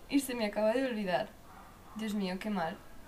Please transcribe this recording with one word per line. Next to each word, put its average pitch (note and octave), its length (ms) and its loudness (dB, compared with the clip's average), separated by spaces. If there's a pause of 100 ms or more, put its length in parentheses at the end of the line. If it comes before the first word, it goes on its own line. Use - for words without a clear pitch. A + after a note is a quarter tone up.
y C#4 120 4
se C4+ 140 0
me A#3 120 2
acaba G#3+ 260 4
de C4 140 2
olvidar. G#3 420 2 (680)
Dios G#3+ 180 -2
mío, F#3+ 260 0
qué A3 100 -2
mal. F3+ 260 0 (320)